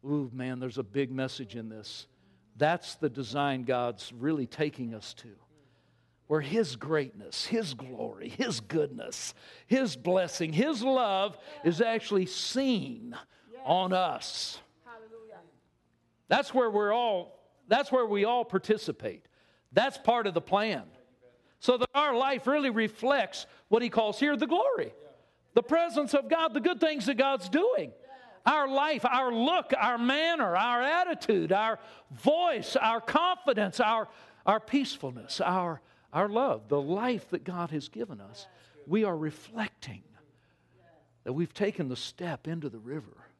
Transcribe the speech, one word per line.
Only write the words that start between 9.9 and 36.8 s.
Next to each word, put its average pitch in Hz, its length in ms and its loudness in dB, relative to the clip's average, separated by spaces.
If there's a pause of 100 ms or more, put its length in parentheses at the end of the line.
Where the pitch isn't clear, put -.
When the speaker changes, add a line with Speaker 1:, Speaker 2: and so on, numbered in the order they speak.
Speaker 1:
blessing, 170 580 0
His 247 280 2
love 214 560 0 (260)
is 165 180 2
actually 214 440 0
seen 139 880 -4 (500)
on 185 280 2
us. - 680 -2 (280)
Speaker 2:
Hallelujah. 220 540 -20 (880)
Speaker 1:
That's 240 260 2
where 240 160 4
we're 208 240 2
all, 220 440 -2 (280)
that's 247 260 2
where 254 140 4
we 202 180 2
all 240 200 2
participate. 185 800 -2 (460)
That's 262 260 2
part 233 280 2
of 185 80 -2
the 165 60 2
plan. 190 440 0 (760)
So 247 160 4
that 240 180 0
our 285 200 2
life 262 320 0
really 277 240 4
reflects 220 760 0 (220)
what 226 140 4
he 240 80 -4
calls 214 280 2
here 294 180 2
the 269 100 0
glory, 359 480 0 (580)
the 233 100 6
presence 294 520 0
of 262 160 2
God, 320 240 2
the 285 60 0
good 262 200 2
things 302 240 2
that 233 140 0
God's 262 320 2
doing. 302 420 2 (540)
Our 285 220 4
life, 277 360 0
our 254 260 2
look, 262 460 2
our 233 220 2
manner, 269 580 2
our 240 240 2
attitude, 269 720 0
our 214 260 0 (320)
voice, 294 640 2
our 233 240 2
confidence, 277 840 0
our, 220 280 2 (380)
our 208 120 10
peacefulness, 156 840 -2
our, 175 400 2 (280)
our 180 160 2
love, 202 420 0
the 143 120 4